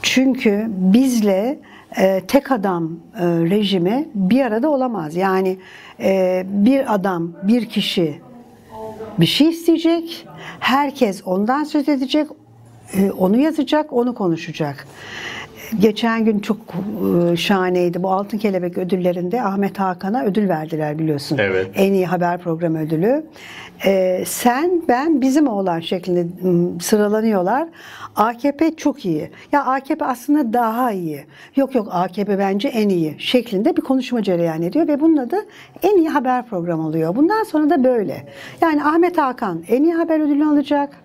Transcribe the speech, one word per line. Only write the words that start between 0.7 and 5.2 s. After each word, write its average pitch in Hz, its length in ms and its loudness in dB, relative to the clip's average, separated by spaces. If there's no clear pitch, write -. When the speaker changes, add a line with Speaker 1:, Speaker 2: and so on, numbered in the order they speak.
Speaker 1:
e, 190 300 2
tek 269 240 2
adam, 185 400 -2
e, 175 60 0
rejimi 185 880 2
bir 196 260 4
arada 233 280 0
olamaz. 226 460 -2
Yani, 190 420 0